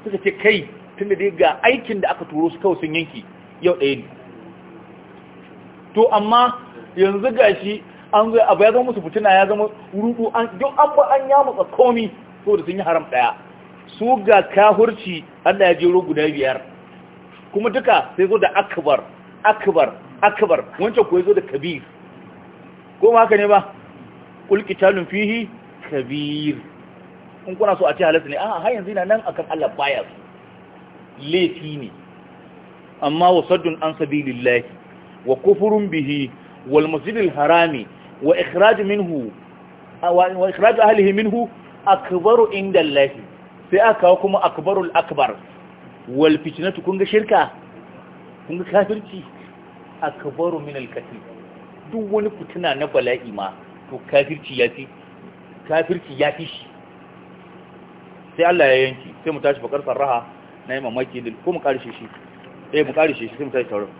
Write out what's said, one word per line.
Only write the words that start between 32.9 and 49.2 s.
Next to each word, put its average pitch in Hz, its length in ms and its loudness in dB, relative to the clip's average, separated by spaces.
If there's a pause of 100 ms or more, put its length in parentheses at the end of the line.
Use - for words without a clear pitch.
Amma 160 320 2
wa 170 160 4
saddun 170 340 0
an 160 160 -4
sabilillahi, 135 680 -2 (600)
wa 127 120 0
kufurun 202 520 0
bihi, 147 420 -4 (360)
wal 151 220 2
masjidil 170 440 -2
harami, 151 540 2 (360)
wa 160 140 2
ikhraj 185 480 2
minhu, 170 460 -4 (720)
wa, 175 260 4
wa 185 220 -2
ikhraj 208 280 4
ahlihi 208 340 6
minhu 220 360 -2 (380)
akbaru 196 640 2
inda 196 280 0
Allah. 143 300 2 (600)
Sai 190 100 2
aka 220 200 4
kawo 180 160 6
kuma 190 280 -2
akbarul 175 500 -2
akbar. 139 420 -2 (720)
Wal 151 300 2
fitnatu, 165 440 -8
kun 190 160 -4
ga 196 80 0
shirka? 214 440 0 (960)
Kun 170 120 -10
ga 180 140 -8
kafirci? 196 480 -2 (840)